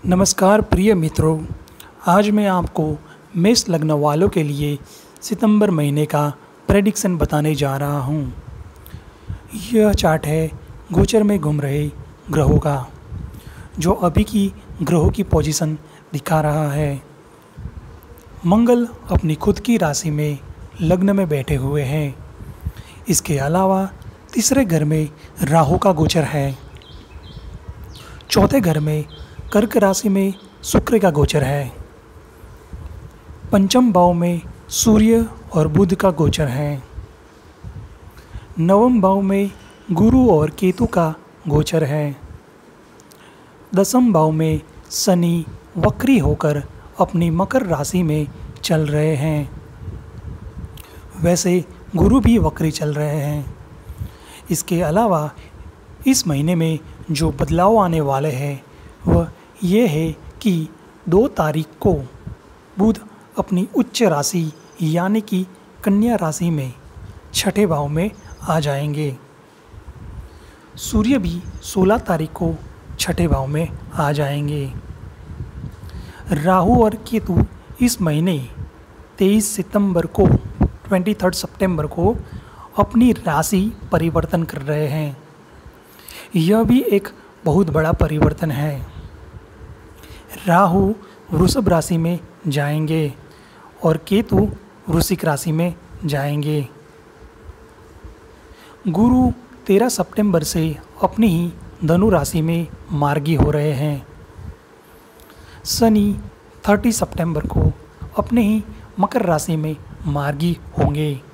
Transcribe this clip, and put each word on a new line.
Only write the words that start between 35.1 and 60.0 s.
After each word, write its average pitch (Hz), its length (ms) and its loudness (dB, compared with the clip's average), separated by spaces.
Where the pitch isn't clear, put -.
और 151 140 2
बुध 175 280 2
का 190 160 2
गोचर 151 360 0
है, 143 360 -4
नवम 208 420 4
भाव 190 200 4
में 196 300 0
गुरु 233 380 6
और 151 200 4
केतु 185 360 0
का 160 280 0
गोचर 151 360 0
है, 147 320 -2
दसम 240 380 4
भाव 156 180 4
में 156 300 0
शनि 175 540 0
वक्री 247 400 2
होकर 147 460 0
अपनी 170 300 2
मकर 196 360 0
राशि 165 380 -2
में 151 240 0
चल 156 220 2
रहे 151 300 0
हैं। 147 500 -4
वैसे 175 480 2
गुरु 233 240 4
भी 226 180 6
वक्री 160 340 0
चल 151 220 -4
रहे 151 240 -2
हैं। 147 380 -6
इसके 170 300 -2
अलावा 165 480 0
इस 262 200 2
महीने 156 280 0
में 160 240 0
जो 156 200 0
बदलाव 175 460 2
आने 165 240 2
वाले 139 300 0
हैं, 139 320 -6
वह 165 220 2
ये 202 240 4
है 156 240 -2